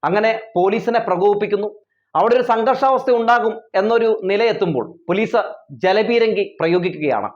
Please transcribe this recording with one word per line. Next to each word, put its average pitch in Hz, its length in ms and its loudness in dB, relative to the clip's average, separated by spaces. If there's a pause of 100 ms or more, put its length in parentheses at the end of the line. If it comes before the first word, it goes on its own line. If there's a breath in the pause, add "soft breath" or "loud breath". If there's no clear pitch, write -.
അങ്ങനെ 214 380 0 (160)
പോലീസിനെ 214 420 0
പ്രകോപിപ്പിക്കുന്നു. 202 680 0 (460)
അവിടെ 214 200 2
ഒരു 254 80 2
സംഘർഷാവസ്ഥ 254 680 0
ഉണ്ടാകും 233 440 2 (200)
എന്നൊരു 220 500 2
നിലയെത്തുമ്പോൾ 196 640 0 (220)
പോലീസ് 208 320 0 (320)
ജലപീരങ്കി 202 720 2 (160)
പ്രയോഗിക്കുകയാണ്. 156 760 -2